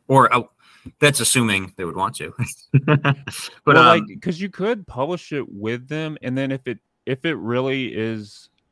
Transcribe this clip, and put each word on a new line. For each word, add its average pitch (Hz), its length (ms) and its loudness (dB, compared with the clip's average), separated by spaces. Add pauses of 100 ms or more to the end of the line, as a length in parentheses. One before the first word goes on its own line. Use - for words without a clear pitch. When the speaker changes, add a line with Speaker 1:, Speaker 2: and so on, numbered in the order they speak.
Speaker 1:
Or, 131 260 6
uh, 123 100 2 (580)
that's 147 200 4
assuming 107 560 2
they 95 80 -8
would 82 120 -6
want 95 200 -4
to. - 180 -12 (380)
<laughs> - 20 4 (920)
But, 143 100 6
Speaker 2:
Well, 131 40 6
Speaker 1:
um, 113 280 6
Speaker 2:
like, 101 160 -16
'cause 175 180 -6
you 190 100 -8
could 202 360 -6
publish 151 460 -6
it 143 200 -6
with 117 360 -8
them, 156 340 -8
and 127 160 -4
then 135 140 -2
if 135 140 -8
it, 117 120 -8 (280)
if 131 180 -4
it 165 120 -2
really 127 580 -2
is 110 560 -8 (220)